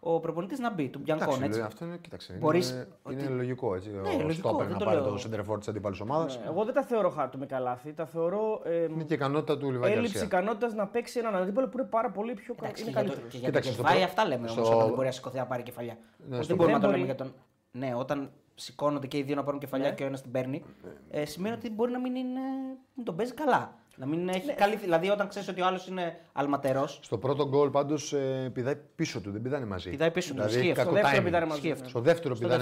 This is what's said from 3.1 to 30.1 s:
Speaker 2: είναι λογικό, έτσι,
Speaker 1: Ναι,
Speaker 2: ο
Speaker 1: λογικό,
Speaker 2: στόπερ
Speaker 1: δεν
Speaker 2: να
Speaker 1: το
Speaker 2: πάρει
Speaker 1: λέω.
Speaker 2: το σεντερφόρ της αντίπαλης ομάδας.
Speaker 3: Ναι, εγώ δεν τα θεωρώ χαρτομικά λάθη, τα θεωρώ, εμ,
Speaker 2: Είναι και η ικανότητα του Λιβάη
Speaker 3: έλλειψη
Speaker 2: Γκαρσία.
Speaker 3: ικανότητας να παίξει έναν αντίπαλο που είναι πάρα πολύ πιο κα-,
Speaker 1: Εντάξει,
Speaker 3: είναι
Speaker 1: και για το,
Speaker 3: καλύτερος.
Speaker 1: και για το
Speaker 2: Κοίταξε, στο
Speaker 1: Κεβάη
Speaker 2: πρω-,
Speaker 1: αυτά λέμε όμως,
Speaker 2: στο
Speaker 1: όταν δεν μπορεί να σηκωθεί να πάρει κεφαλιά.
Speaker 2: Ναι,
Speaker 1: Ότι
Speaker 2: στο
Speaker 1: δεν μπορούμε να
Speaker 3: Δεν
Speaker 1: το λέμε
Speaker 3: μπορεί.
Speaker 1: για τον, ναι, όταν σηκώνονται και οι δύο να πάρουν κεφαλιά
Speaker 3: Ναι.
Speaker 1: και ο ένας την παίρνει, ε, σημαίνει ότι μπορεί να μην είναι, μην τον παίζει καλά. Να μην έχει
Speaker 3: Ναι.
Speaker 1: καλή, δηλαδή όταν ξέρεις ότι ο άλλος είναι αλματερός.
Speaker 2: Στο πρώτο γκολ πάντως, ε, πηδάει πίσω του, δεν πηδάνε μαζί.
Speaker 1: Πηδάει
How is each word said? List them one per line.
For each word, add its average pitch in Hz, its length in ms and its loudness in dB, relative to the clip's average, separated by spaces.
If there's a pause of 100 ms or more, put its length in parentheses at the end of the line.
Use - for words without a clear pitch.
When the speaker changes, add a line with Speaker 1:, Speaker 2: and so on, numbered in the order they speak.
Speaker 2:
είναι 135 100 -2
λογικό, 127 400 -2
έτσι, 92 160 -6
Speaker 1:
Ναι, 98 80 -6
Speaker 2:
ο 95 40 -4
Speaker 1:
λογικό, 151 300 0 (160)
Speaker 2:
στόπερ 277 180 2
Speaker 1:
δεν 160 60 -4
Speaker 2:
να 196 60 -2
Speaker 1:
το 202 60 0
Speaker 2:
πάρει 165 160 4
Speaker 1:
λέω. 107 100 0
Speaker 2:
το 101 80 -4
σεντερφόρ 104 400 -4
της 104 100 -6
αντίπαλης 101 320 -4
ομάδας. 139 380 -2
Speaker 3:
Ναι, - 80 -10
εγώ 175 180 0
δεν 240 100 -4
τα 269 80 4
θεωρώ 214 280 2
χαρτομικά 135 480 -4
λάθη, 123 340 -4
τα 160 140 -6
θεωρώ, 180 580 -2
εμ, 170 280 0
Speaker 2:
Είναι 160 120 -2
και 151 80 0
η 151 40 2
ικανότητα 143 420 2
του 139 120 0
Λιβάη 127 220 4
Speaker 3:
έλλειψη 226 260 2
Speaker 2:
Γκαρσία. 190 200 2
Speaker 3:
ικανότητας 220 360 0
να 208 120 0
παίξει 233 320 -4
έναν 220 180 0
αντίπαλο 196 320 2
που 233 100 -6
είναι 262 120 -2
πάρα 226 200 2
πολύ 214 240 -4
πιο 233 200 -10
κα-, 226 100 -10
Speaker 1:
Εντάξει, - 180 -8
Speaker 3:
είναι 220 100 -4
Speaker 1:
και 220 60 0
για - 100 2
το, - 40 -2
Speaker 3:
καλύτερος. 117 200 -10
Speaker 1:
και 135 60 -10
για 120 140 -4
το 143 60 4
Speaker 2:
Κοίταξε, 131 140 0
στο 110 100 -2
Speaker 1:
Κεβάη 160 160 8
Speaker 2:
πρω-, 185 100 4
Speaker 1:
αυτά - 180 2
λέμε 120 240 0
όμως, 113 160 2
Speaker 2:
στο 113 80 8
Speaker 1:
όταν 113 120 8
δεν 117 80 4
μπορεί 131 120 2
να 127 60 0
σηκωθεί - 240 -8
να 127 100 -2
πάρει 123 160 -4
κεφαλιά. 117 360 -10 (300)
Speaker 2:
Ναι, 127 80 -6
Speaker 1:
Ότι 123 80 -2
Speaker 2:
στο - 20 -6
Speaker 1:
δεν 170 100 2
μπορούμε 170 220 6
να - 20 4
Speaker 3:
Δεν - 100 6
Speaker 1:
το 139 60 4
λέμε 131 160 0
Speaker 3:
μπορεί. 131 100 -4
Speaker 1:
για 131 100 -8 (400)
τον, 123 160 -8
ναι, 123 60 -2
όταν 135 360 -2 (240)
σηκώνονται 143 520 -2
και 147 120 -4
οι 139 40 0
δύο 139 120 -2
να 143 100 -2
πάρουν 139 160 -4
κεφαλιά 135 280 -2
Speaker 3:
Ναι. 135 60 -2
Speaker 1:
και - 80 -6
ο 139 40 -2
ένας 135 160 -6
την 123 80 -14
παίρνει, 131 340 -4 (460)
ε, 151 140 -2
σημαίνει 190 300 -4
ότι 233 160 -8
μπορεί 233 220 0
να 247 80 -2
μην 254 140 -2
είναι, 254 260 -4 (540)
μην 240 100 -8
τον 180 120 -4
παίζει 240 180 -2
καλά. 240 400 2 (220)
Να 127 100 -8
μην 170 220 0
έχει 185 180 -2
Speaker 3:
Ναι. 190 60 -2
Speaker 1:
καλή, 208 240 4
δηλαδή 185 340 2
όταν 202 180 2
ξέρεις 196 200 -8
ότι 180 120 -6
ο 180 60 2
άλλος 185 200 -2
είναι 180 340 -6 (120)
αλματερός. 139 680 0
Speaker 2:
Στο 120 160 -4
πρώτο 139 300 0
γκολ 143 220 4
πάντως, 143 420 0
ε, 135 400 0
πηδάει 127 240 -2 (180)
πίσω 147 260 -2
του, 101 100 -8
δεν 104 120 -4
πηδάνε 131 220 -2
μαζί. 92 260 -6
Speaker 1:
Πηδάει 156 200 2